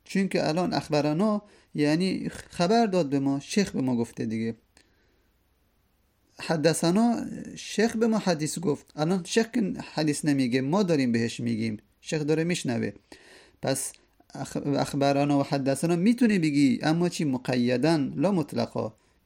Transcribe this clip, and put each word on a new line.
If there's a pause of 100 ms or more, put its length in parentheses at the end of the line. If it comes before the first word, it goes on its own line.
چون
که
الان
اخبرنا (320)
یعنی
خبر
داد
به
ما،
شیخ
به
ما
گفته
دیگه. (1900)
حدثنا (300)
شیخ
به
ما
حدیث
گفت،
الان
شیخ
که (200)
حدیث
نمیگه،
ما
داریم
بهش
میگیم، (240)
شیخ
داره
میشنوه. (680)
پس (420)
اخ-،
اخبرنا
و
حدثنا
می‌تونی
بگی،
اما
چی؟
مقیدن،
لا
مطلقاً، (320)